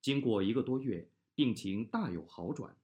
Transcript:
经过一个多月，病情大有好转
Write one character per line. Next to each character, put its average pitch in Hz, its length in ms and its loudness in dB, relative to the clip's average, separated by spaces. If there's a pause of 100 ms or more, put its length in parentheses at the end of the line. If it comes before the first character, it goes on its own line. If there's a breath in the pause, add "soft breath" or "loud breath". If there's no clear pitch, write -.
经 139 220 2
过 110 200 4
一 101 120 2
个 131 80 2
多 127 160 0
月， 131 320 -4 (240)
病 127 200 2
情 98 300 -2
大 175 260 -2
有 82 160 -6
好 87 280 -6
转 120 300 -10